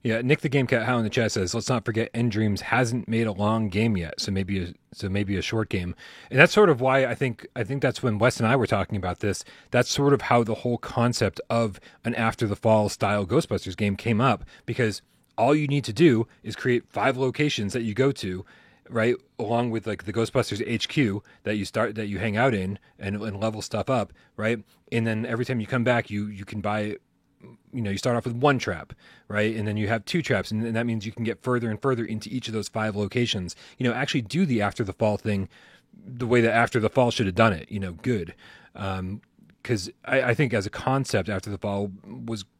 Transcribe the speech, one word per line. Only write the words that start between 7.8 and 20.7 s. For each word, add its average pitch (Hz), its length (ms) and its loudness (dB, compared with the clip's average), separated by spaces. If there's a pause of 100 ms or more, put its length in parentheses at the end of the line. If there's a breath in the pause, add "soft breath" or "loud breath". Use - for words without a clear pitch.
that's 131 200 -2
when 117 140 0
Wes 117 220 2
and 117 80 2
I 120 100 4
were 123 100 2
talking 101 300 -2
about 98 240 -6
this. 98 240 -2 (280 loud breath)
That's 123 180 2
sort 143 240 4
of 127 80 0
how 120 200 4
the 110 120 0
whole 120 240 -2
concept 117 600 0 (120)
of 113 300 -2 (220 loud breath)
an 117 120 -4
After 113 320 0
the 104 100 -2
Fall 110 320 4
style 101 380 0
Ghostbusters 104 500 -2
game 101 180 0
came 110 280 0
up, 123 200 2 (220 loud breath)
because 113 380 -2 (340)
all 127 180 4
you 151 140 2
need 139 160 0
to 113 80 -6
do 117 340 6 (160 soft breath)
is - 140 -10
create 123 320 -2
five 123 300 0
locations 131 560 -2
that 123 80 -2
you 113 100 -4
go 131 180 4
to, 95 360 -6 (420 soft breath)
right, 117 280 2 (220)
along 117 320 0
with, 113 160 -4
like, 104 180 -6
the 107 100 -8
Ghostbusters 113 520 0
H 113 220 -4